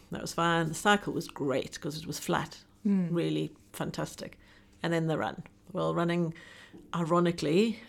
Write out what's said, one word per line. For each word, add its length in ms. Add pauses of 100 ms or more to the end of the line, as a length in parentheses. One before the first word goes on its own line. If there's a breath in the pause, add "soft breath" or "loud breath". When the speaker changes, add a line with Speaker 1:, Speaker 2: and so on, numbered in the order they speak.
(120 loud breath)
Speaker 1:
that 100
was 100
fine. 360
The 60
cycle 380
was 160
great 520
'cause 180
it 80
was 120
flat. 400 (280)
Speaker 2:
Mm. 240
Speaker 1:
Really 420 (200)
fantastic. 680 (440 soft breath)
And 100
then 140
the 120
run. 240 (300)
Well, 220
running, 400 (600 loud breath)
ironically, 960